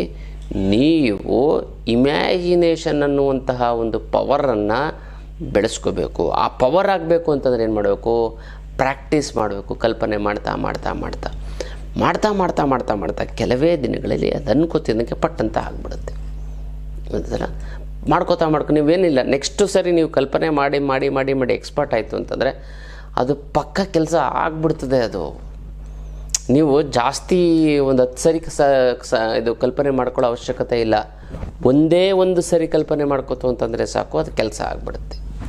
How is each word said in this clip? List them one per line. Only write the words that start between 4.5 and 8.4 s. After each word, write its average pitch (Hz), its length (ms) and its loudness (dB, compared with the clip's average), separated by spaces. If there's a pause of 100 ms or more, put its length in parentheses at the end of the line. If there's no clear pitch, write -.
ಬೆಳೆಸ್ಕೋಬೇಕು. 95 680 0 (200)
ಆ - 20 4 (180)
ಪವರ್ 180 320 4
ಆಗಬೇಕು 165 360 0
ಅಂತಂದ್ರೆ 127 360 2
ಏನು 110 120 0
ಮಾಡಬೇಕು? 101 360 2 (640)